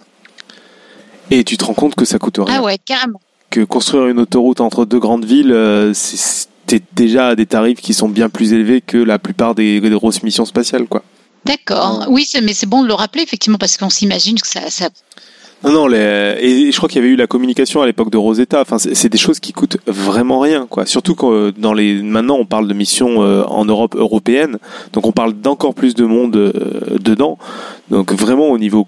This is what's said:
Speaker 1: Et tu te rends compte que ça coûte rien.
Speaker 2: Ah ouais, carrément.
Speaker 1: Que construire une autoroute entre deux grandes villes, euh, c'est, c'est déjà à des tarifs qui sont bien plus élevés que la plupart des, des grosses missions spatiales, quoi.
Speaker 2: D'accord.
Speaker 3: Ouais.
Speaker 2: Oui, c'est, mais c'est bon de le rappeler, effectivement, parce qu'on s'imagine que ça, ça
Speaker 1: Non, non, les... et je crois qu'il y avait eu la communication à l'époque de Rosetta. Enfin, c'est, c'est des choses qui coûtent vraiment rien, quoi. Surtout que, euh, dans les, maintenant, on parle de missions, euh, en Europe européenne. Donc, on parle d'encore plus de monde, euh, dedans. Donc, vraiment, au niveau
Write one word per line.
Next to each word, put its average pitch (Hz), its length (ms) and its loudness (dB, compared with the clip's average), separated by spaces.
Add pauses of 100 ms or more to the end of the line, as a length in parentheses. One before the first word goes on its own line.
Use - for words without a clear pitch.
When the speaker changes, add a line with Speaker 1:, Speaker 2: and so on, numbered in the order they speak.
(1300)
Speaker 1:
Et 127 140 4
tu 117 120 -6
te - 80 -4
rends 110 100 -2
compte 147 200 0
que - 100 0
ça 113 140 0
coûte - 200 -6
rien. 107 200 0
Speaker 2:
Ah 262 40 -2
ouais, 202 220 -2
carrément. 247 360 -4 (300)
Speaker 1:
Que - 140 0
construire 131 420 0
une 123 120 0
autoroute 123 420 2
entre 117 240 0
deux 113 140 2
grandes 113 260 0
villes, 131 280 4
euh, 104 420 2
c'est, - 520 -6 (200)
c'est 113 160 2 (120)
déjà 123 340 2
à 120 60 2
des 110 120 2
tarifs 117 340 0
qui - 140 -2
sont 110 140 0
bien 110 200 0
plus 107 240 0
élevés 113 280 2
que - 180 -2
la 110 200 2
plupart 117 360 -2
des, 104 260 0
des 107 100 2
grosses 107 320 0
missions 113 220 -2
spatiales, 120 420 -2
quoi. - 160 -4 (420)
Speaker 2:
D'accord. 208 560 -2
Speaker 3:
Ouais. 214 100 -8
Speaker 2:
Oui, 269 160 2
c'est, 269 140 -4
mais 208 120 0
c'est 208 140 -6
bon 240 160 2
de 247 60 0
le 214 60 0
rappeler, 214 280 -4
effectivement, 214 360 -2
parce 185 180 -2
qu'on 196 140 -4
s'imagine 196 480 -2
que - 80 -4
ça, - 220 -8
ça 165 200 -4 (760)
Speaker 1:
Non, 143 80 2
non, 156 140 4
les... 104 540 2
et 127 320 4
je - 40 0
crois 165 120 -2
qu'il 135 120 -2
y 120 40 4
avait 127 80 4
eu 131 40 4
la 120 100 2
communication 127 540 0
à 135 60 2
l'époque 113 240 0
de 110 80 0
Rosetta. 113 420 2
Enfin, 127 180 -2
c'est, - 160 -4
c'est - 140 2
des 110 100 -4
choses - 220 0
qui - 120 -14
coûtent - 340 -4
vraiment 110 540 0
rien, 143 280 0
quoi. 101 160 -4
Surtout 147 300 -2
que, 143 120 -2
euh, 104 300 2
dans 107 160 0
les, 104 300 0
maintenant, 113 360 0
on 120 60 0
parle 107 240 -2
de 101 60 -2
missions, 110 480 0
euh, 98 240 2
en 107 180 -2
Europe 107 320 0
européenne. 113 600 0 (340)
Donc, 107 140 -2
on 110 60 2
parle 113 280 0
d'encore 135 340 -2
plus 127 200 0
de 120 100 2
monde, 113 320 2
euh, - 640 -2
dedans. 127 380 0 (520)
Donc, 98 220 0
vraiment, 123 360 2
au 123 100 2
niveau 107 280 2